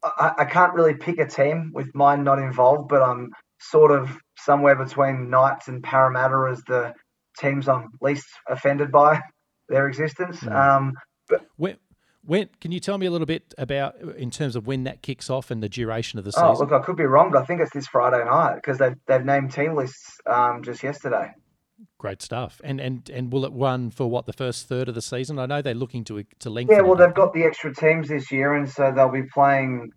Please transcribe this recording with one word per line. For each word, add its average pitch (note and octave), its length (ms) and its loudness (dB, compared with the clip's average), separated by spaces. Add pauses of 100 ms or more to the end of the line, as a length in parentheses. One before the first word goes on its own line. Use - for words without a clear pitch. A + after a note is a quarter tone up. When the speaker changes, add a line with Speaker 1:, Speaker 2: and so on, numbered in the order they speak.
Speaker 1:
I, D#3 340 0
I D3+ 80 2
can't F3 300 2
really E3 180 4
pick E3+ 240 -6
a D#3 80 0
team D#3 480 -2
with C3+ 220 -8
mine C#3+ 280 4
not C#3 140 2
involved, C3+ 500 2
but C#3 140 4
I'm B2 300 -2 (280)
sort D3+ 300 6
of C3+ 260 0 (220)
somewhere C#3+ 380 4
between C3 560 -2
Knights C3 360 2
and B2+ 140 -12
Parramatta C3 680 0
as B2+ 160 -10
the A#2+ 260 -2 (460)
teams C3+ 280 -4
I'm B2+ 220 -2 (120)
least C#3 260 -4 (200)
offended C#3 440 -2
by D3 280 6 (260)
<laughs> - 240 -20
their C3+ 180 2
existence. D#3 540 -6
Speaker 2:
Mm. A2 140 -6
Speaker 1:
Um, C3+ 380 4 (340)
but - 200 -2 (100)
Speaker 2:
When, F#3 200 -6 (440)
when, F#3 280 -2 (120)
can E3 100 -10
you F3 80 -6
tell G3 200 -6
me F#3 80 -2
a F3 40 -2
little E3 140 -2
bit - 320 -8
about, C#3 420 -4
in B2+ 300 -10
terms B2+ 260 -6
of A2 120 -8
when C3 160 -4
that C3+ 180 -10
kicks - 280 -12
off C3 200 -4
and A2 140 -6
the G#2+ 60 -6
duration A2+ 500 -6
of F#2 60 -12
the G2+ 120 -10
Speaker 1:
Oh, E3+ 160 4
Speaker 2:
season? C#3+ 140 0
Speaker 1:
look, C#3 140 2
I - 40 -10
could F#3+ 120 -6
be D#3+ 80 0
wrong, D3+ 260 4
but C3+ 100 4
I B2+ 40 -6
think E3+ 160 -4
it's D3+ 100 -2
this C#3 160 -10
Friday B2 360 0
night C3+ 380 0
'cause C3+ 160 -4
they've, B2+ 180 2 (120)
they've C3 180 2
named C3+ 280 0
team D#3 220 -4
lists, - 420 -8 (100)
um, A#2+ 340 0
just A#2+ 220 -12
yesterday. B2 480 -6 (680)
Speaker 2:
Great G2 240 -10
stuff. - 420 -10
And, C3+ 160 -8
and, B2+ 300 -10
and B2 240 -8
will C3+ 120 -2
it C#3+ 80 -8
run B2+ 380 -4
for, B2 180 -4
what, A#2+ 160 -4
the B2 80 -12
first B2+ 340 -8
third B2+ 200 -4
of A#2+ 80 -8
the A#2 60 -8
season? C3 380 -8
I B2+ 60 -6
know C#3+ 160 -4
they're C3+ 120 -6
looking A#2+ 320 -8
to, G#2 180 -10 (160)
to B2+ 100 -12
lengthen A#2+ 240 2
Speaker 1:
Yeah, G#3 60 8
Speaker 2:
it, G3 40 8
Speaker 1:
well, F#3 100 6
Speaker 2:
aren't F3+ 60 2
Speaker 1:
they've F3 160 8
got F#3+ 180 4
Speaker 2:
they? D#3+ 80 -2
Speaker 1:
the E3 40 2
extra D3+ 280 -2
teams D#3 340 0
this C#3 240 -6
year, C#3 240 0
and C#3+ 120 -2
so C3+ 240 0
they'll C3 180 4
be C3 140 -4
playing C3 720 0